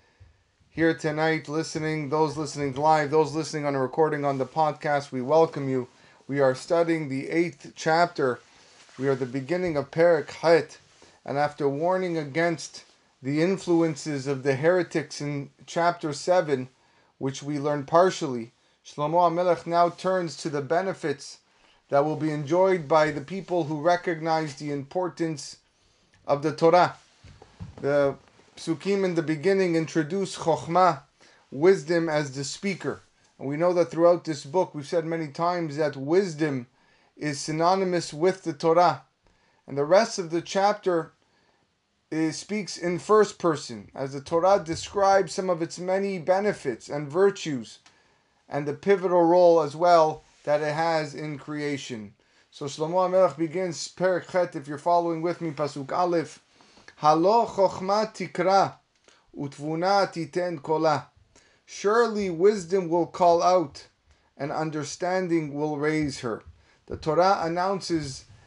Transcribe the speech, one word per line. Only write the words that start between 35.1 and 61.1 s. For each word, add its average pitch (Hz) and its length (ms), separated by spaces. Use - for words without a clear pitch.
times 165 500
that 147 200
wisdom 147 720
is 147 240
synonymous 175 760
with 180 300
the 165 80
Torah. 165 500
And 135 100
the 143 80
rest 202 360
of 165 100
the 170 100
chapter 190 760
is, 156 280
speaks 202 400
in 175 200
first 202 400
person, 135 560
as 139 200
the 139 80
Torah 175 420
describes 190 720
some 185 160
of 170 100
its 165 180
many 190 400
benefits 180 720
and 147 180
virtues, 160 720
and 143 180
the 147 60
pivotal 180 520
role 170 360
as 147 160
well 160 480
that 147 180
it 151 100
has 156 420
in 151 240
creation. 139 760
So - 140
Shlomo 165 460
HaMelech 180 260
begins 165 520
Perek 180 420
Het, 175 260
if 135 100
you're 143 120
following 170 420
with 170 220
me, 165 80
Pasuk 143 420
Aleph, 170 500
"Halo 170 480
chokhmah 196 720
tikra, 180 640
utvuna 160 720
titen 170 520
kola." 156 460